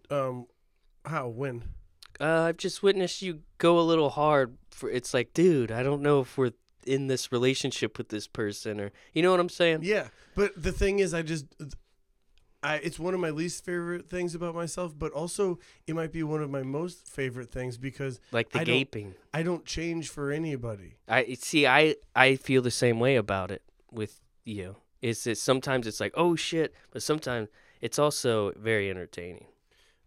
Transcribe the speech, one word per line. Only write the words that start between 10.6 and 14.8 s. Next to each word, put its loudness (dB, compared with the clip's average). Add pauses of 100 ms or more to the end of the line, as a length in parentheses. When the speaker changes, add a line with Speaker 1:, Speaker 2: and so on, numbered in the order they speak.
Speaker 1:
the -2
thing 2
is, 0
I -2
just, -6 (1160)
I, 0
it's -6
one -4
of -2
my -2
least -6
favorite -6
things -6
about -6
myself, -6